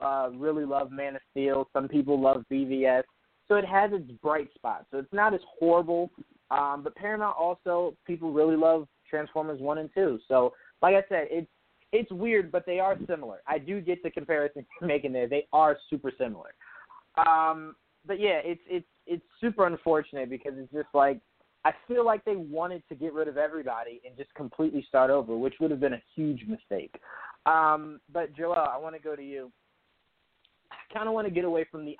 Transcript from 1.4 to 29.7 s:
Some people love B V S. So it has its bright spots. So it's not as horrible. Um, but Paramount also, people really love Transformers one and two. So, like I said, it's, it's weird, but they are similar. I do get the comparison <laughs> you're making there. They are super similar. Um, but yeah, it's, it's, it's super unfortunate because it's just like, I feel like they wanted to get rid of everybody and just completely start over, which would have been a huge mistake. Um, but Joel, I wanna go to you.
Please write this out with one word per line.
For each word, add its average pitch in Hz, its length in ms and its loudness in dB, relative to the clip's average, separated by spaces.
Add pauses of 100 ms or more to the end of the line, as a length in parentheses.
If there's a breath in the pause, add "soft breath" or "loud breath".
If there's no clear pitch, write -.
Some 139 160 -2
people 143 320 2
love 131 300 2
B 135 140 0
V 131 200 0
S. 131 200 4 (440)
So 208 60 4
it 202 100 4
has 196 300 2
its 156 160 -6 (120)
bright 151 320 0
spots. 110 360 -6
So 135 80 -6
it's 139 160 -8
not 208 180 4
as 185 80 0 (180)
horrible. 170 520 4 (400)
Um, 143 320 0
but 147 120 -8
Paramount 214 440 -4
also, 175 560 0 (120)
people 165 260 -4
really 156 240 4
love 160 300 4 (220)
Transformers 151 520 -4
one 147 180 -2
and 156 160 -8
two. 160 240 2 (100)
So, 165 240 4 (300 loud breath)
like 180 120 8
I 196 140 6
said, 165 220 -2
it's, 165 200 -4 (420)
it's 220 200 0
weird, 190 400 0
but 175 140 -2
they 180 140 -2
are 190 260 2
similar. 135 400 -6
I 151 120 0
do 175 220 -6
get 175 220 -2
the 165 80 -6
comparison 147 640 -2
<laughs> - 80 -18
you're 175 80 -4
making 139 260 -2
there. 123 120 0
They 143 280 -2
are 151 240 4 (100)
super 135 300 -6
similar. 107 360 -8 (720 loud breath)
Um, 160 500 2 (300)
but 196 140 -4
yeah, 190 240 2
it's, 170 220 -6
it's, 175 200 -6 (200)
it's 170 180 -6 (160)
super 208 260 2
unfortunate 156 640 0
because 135 260 -8
it's 135 160 -14
just 147 220 -6
like, 139 260 4 (440)
I - 80 4 (160)
feel 240 160 2
like 220 200 2
they 214 120 -2
wanted 165 520 -6
to 165 60 -14
get 151 180 -8
rid 151 160 -2
of 135 80 -8
everybody 131 680 -4
and 123 100 -20
just 139 180 -14
completely 147 540 -4
start - 220 6
over, 120 260 0
which 131 240 -2
would 160 100 2
have 139 100 -4
been 135 140 0
a - 80 -10 (120)
huge 147 320 -4
mistake. 147 480 -8 (500 loud breath)
Um, 156 560 2 (120)
but 151 240 -6
Joel, 165 180 -4
I 147 240 0
wanna 160 200 -10
go 147 180 -10
to 143 60 -12
you. 135 280 -12 (1200)